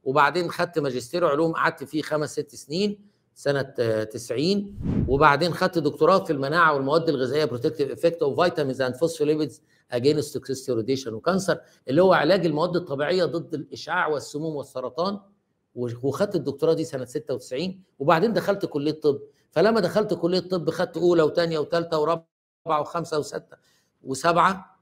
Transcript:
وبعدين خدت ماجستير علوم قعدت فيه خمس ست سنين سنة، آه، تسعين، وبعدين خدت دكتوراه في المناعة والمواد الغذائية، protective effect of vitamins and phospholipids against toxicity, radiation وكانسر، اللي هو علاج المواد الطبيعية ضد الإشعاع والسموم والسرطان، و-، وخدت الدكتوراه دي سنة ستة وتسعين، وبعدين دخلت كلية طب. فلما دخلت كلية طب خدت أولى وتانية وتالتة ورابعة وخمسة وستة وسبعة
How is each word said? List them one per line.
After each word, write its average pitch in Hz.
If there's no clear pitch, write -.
وبعدين 147
خدت 175
ماجستير 139
علوم 160
قعدت 143
فيه 151
خمس 151
ست -
سنين 202
سنة، 139
آه، 110
تسعين، 151
وبعدين 147
خدت 180
دكتوراه 160
في 165
المناعة 151
والمواد 143
الغذائية، 139
protective 131
effect 170
of 139
vitamins 147
and 127
phospholipids 156
against 139
toxicity, 127
radiation 131
وكانسر، 165
اللي 143
هو 185
علاج 160
المواد 160
الطبيعية 165
ضد 147
الإشعاع 156
والسموم 151
والسرطان، 139
و-، 123
وخدت 196
الدكتوراه 147
دي 156
سنة 131
ستة -
وتسعين، 160
وبعدين 170
دخلت 190
كلية 151
طب. 143
فلما 214
دخلت 185
كلية 175
طب 175
خدت 170
أولى 170
وتانية 160
وتالتة 165
ورابعة 165
وخمسة 156
وستة -
وسبعة 170